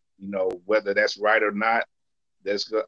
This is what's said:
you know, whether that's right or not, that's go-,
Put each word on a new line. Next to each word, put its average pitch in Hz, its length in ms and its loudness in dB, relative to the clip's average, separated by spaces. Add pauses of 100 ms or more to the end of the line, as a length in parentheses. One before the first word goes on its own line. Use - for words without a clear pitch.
(180)
you 98 120 -12
know, 95 200 -2 (160)
whether 101 280 2
that's 104 240 0
right 107 240 2
or 104 100 2
not, 113 360 0 (560)
that's 101 220 -4
go-, 110 220 -2